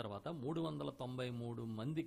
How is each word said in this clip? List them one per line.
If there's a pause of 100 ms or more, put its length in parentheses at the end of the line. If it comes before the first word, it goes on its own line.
తర్వాత (160)
మూడు
వందల (100)
తొంభై (140)
మూడు (160)
మంది